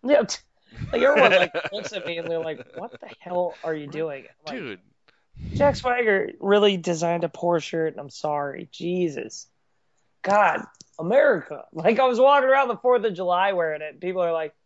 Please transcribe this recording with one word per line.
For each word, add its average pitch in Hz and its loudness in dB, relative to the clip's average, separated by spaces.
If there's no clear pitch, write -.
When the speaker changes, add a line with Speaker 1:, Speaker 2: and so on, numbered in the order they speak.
Speaker 1:
Yeah, 277 4
t-, - -6
like, 240 0
everyone, 262 6
like, 180 4
Speaker 2:
<laughs> 151 -8
Speaker 1:
looks 208 -10
at 202 -10
me 170 -6
and 170 -8
they're 165 -2
like, 160 -8
"What 180 -14
the - -18
hell 180 -4
are 160 -4
you 147 -10
doing?" 151 -8
I'm 147 -10
like, 240 -10
Speaker 2:
Dude. 104 -12
Speaker 1:
Jack 285 4
Swagger 240 0
really 202 4
designed 170 -2
a 165 -4
poor 170 -2
shirt, 160 -4
and - -14
I'm 139 -14
sorry. 147 -6
Jesus. 175 -6
God, 196 2
America. 202 0
Like, 180 2
I 262 4
was 240 2
walking 277 6
around 269 4
the 226 -4
fourth 247 2
of 220 0
July 180 0
wearing 156 -2
it, 156 -12
and 151 -20
people 180 -4
are 170 0
like 160 -4